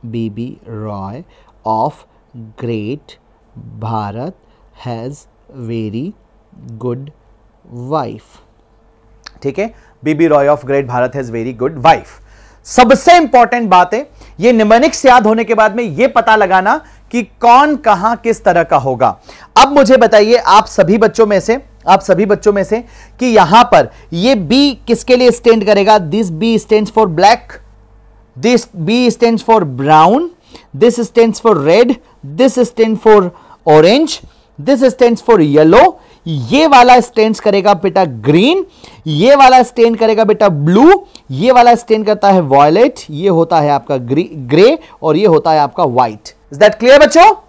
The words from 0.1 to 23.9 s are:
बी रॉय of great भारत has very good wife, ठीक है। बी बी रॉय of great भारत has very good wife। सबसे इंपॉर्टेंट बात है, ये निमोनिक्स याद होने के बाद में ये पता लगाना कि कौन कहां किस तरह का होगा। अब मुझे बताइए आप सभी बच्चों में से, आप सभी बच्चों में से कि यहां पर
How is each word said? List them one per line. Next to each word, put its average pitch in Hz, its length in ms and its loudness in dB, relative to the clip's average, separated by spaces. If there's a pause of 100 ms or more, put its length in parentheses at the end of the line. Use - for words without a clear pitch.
बी 113 260 -16 (120)
रॉय 107 540 -14 (460)
of 113 240 -4 (720)
great 117 520 -12 (640)
भारत 110 540 -10 (540)
has 123 380 -14 (400)
very 113 440 -10 (760)
good 131 260 -10 (800)
wife, 117 500 -12 (1000)
ठीक 139 160 -10
है। 220 160 -10 (300)
बी 151 100 -4
बी 160 120 0
रॉय 147 220 2
of 147 100 0
great 139 280 -6
भारत 123 300 -4
has 127 140 -10
very 117 280 -10
good 143 240 -6
wife। - 380 -2 (440)
सबसे 262 520 2
इंपॉर्टेंट 240 540 0
बात 180 240 2
है, 277 160 -8 (300)
ये 233 120 2
निमोनिक्स 226 540 0
याद 247 200 4
होने 220 180 0
के 226 100 -4
बाद 214 220 0
में 240 80 -6
ये 190 220 -2
पता 226 300 0
लगाना 202 440 0 (300)
कि 240 120 -4
कौन 262 540 2
कहां 220 400 -2
किस - 280 -6
तरह 175 180 0
का 160 140 -2
होगा। 127 420 -2 (380)
अब 277 160 4
मुझे 262 240 2
बताइए 226 400 2
आप 214 300 2
सभी 196 320 -2
बच्चों 214 280 0
में 202 140 -2
से, 240 220 -6 (260)
आप 190 120 2
सभी 190 260 -2
बच्चों 202 260 -2
में 202 120 -2
से 226 200 -6 (360)
कि 254 60 -4
यहां 214 380 4
पर 180 240 2 (240)